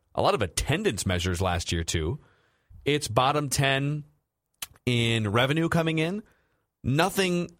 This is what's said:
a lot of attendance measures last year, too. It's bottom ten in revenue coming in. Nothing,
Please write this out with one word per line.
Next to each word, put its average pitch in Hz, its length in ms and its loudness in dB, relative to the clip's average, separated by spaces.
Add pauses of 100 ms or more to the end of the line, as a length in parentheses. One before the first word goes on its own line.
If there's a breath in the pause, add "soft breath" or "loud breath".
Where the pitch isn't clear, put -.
(140)
a - 80 -2
lot 160 120 4
of 151 80 -2
attendance 143 640 -2
measures 90 360 -2
last 87 300 -2
year, 85 120 0
too. 85 360 -4 (640 soft breath)
It's 147 240 -2
bottom 135 420 0
ten 143 540 0 (800)
in 113 460 2
revenue 143 380 2
coming 160 300 0
in. 180 220 -2 (640)
Nothing, 175 760 2